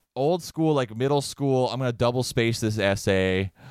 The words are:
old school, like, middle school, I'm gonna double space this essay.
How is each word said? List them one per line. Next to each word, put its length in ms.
old 280
school, 320
like, 200
middle 260
school, 480
I'm 100
gonna 120
double 300
space 380
this 180
essay. 760